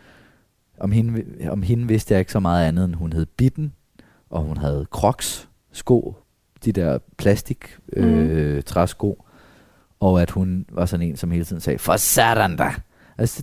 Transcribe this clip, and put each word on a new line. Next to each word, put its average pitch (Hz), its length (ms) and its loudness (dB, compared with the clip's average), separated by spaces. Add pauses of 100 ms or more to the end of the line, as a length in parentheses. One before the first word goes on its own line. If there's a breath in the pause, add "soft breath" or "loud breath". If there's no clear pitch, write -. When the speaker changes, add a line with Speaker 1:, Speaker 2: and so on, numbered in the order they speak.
(800 soft breath)
Speaker 1:
Om 98 120 -2
hende, 113 320 0 (260)
om 98 120 -2
hende 117 260 0
vidste 110 260 2
jeg 98 60 6
ikke - 120 -2
så 107 80 2
meget 87 280 4
andet, 85 160 2
end 87 100 -2
hun 82 180 -4
hed 80 140 0
Bitten, 139 460 0 (580 soft breath)
og 82 120 -4
hun 76 140 -4
havde 71 340 -2
Crocs, - 580 -2 (240)
sko, - 420 0 (500)
de 113 80 0
der 82 260 0 (180)
plastik, - 600 -2 (200)
Speaker 2:
Mhm. - 80 2
Speaker 1:
øh, 76 580 2
træsko, - 640 -2 (760 soft breath)
og 92 220 4
at 87 80 0
hun 92 420 -2
var 90 140 -2
sådan 85 220 -2
en, 73 80 -6
som 85 140 -6
hele 85 140 -2
tiden 82 160 -8
sagde, 71 180 -2
"For - 180 0
satan 110 600 2
da!" - 140 0 (480 soft breath)
Altså, 117 240 -2